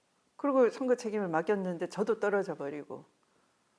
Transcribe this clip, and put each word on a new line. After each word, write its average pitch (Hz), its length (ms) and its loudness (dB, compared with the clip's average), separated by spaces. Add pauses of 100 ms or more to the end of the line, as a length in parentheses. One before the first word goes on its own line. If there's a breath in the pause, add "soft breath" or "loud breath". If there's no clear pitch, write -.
(360)
그리고 262 340 4
선거 247 260 0
책임을 208 320 -2
맡겼는데 175 600 0
저도 214 320 -2
떨어져 196 340 0
버리고, 143 520 -10 (720)